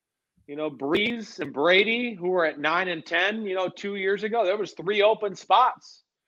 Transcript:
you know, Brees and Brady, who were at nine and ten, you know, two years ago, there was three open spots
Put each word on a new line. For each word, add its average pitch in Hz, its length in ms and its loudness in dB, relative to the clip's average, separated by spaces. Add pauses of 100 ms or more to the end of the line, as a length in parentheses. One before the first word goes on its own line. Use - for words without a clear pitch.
(480)
you 143 80 -12
know, 151 160 -4
Brees 196 720 -4
and 143 120 -8
Brady, 208 600 2
who 180 160 -4
were 180 160 2
at 147 120 -2
nine 165 300 0
and 170 180 -6
ten, 202 400 -2
you 190 80 -4
know, 185 140 -2
two 202 280 -8
years 196 280 -2
ago, 220 220 0
there 196 120 0
was 185 140 -6
three 196 300 -2
open 214 340 2
spots - 680 0 (240)